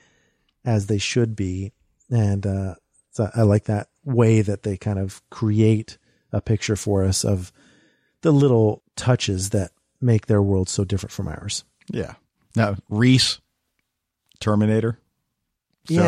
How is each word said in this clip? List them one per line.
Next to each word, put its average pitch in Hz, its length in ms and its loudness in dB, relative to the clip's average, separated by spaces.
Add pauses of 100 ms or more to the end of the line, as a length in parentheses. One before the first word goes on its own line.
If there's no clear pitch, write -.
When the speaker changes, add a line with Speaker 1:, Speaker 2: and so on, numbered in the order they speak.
(640)
Speaker 1:
as 107 220 0
they 104 120 0
should 113 380 -2
be. 95 360 -6 (380)
And, 101 360 0
uh, 98 280 -4 (360)
so 107 240 -4
I 120 80 0
like 104 220 4
that 104 240 -4 (160)
way 113 360 4
that 101 220 -4
they 101 160 -4
kind 101 200 -4
of 98 220 -8 (100)
create 110 680 0 (340)
a 104 80 -4
picture 107 360 -2
for 98 280 0
us 95 200 0
of 95 280 -2 (720)
the 165 100 2
little 123 500 4 (140)
touches 101 540 -2
that 98 220 -2 (280)
make 117 260 2
their 104 140 2
world 98 300 0
so 101 140 -2
different 92 280 -6
from 95 160 -8
ours. - 360 -10 (260)
Speaker 2:
Yeah. - 240 -8 (420)
Now, 104 200 0 (120)
Reese, 123 520 2 (1000)
Terminator, 110 580 0 (880)
Sarah 165 200 2